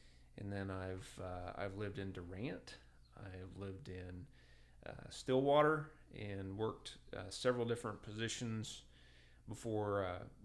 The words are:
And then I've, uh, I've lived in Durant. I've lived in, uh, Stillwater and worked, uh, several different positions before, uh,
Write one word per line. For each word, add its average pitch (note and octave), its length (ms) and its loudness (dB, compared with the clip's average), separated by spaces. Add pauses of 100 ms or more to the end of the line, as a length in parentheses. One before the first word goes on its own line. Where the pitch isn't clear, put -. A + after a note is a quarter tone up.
(400)
And G2+ 120 -4
then G2 180 0
I've, F#2 400 -2 (140)
uh, F2+ 320 -4
I've G2 220 -2
lived G2+ 220 -2
in G2 120 -2
Durant. F#2 680 -6 (400)
I've F#2 420 -8
lived F#2+ 300 -6
in, F2+ 360 -6 (600)
uh, - 60 -4 (180)
Stillwater D3 800 8 (280)
and G2 400 -2
worked, A2 400 -2 (180)
uh, G2 140 -4
several B2 360 4
different A2+ 380 0
positions A2 800 -2 (640)
before, G#2 560 2
uh, F2+ 140 0 (260)